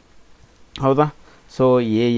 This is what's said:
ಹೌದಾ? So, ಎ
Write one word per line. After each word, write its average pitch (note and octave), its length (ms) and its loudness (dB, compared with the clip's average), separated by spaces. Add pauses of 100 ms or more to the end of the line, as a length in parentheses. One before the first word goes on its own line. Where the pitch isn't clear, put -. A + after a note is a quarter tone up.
(840)
ಹೌದಾ? C3+ 220 2 (500)
So, C3 80 2 (400)
ಎ - 20 0 (100)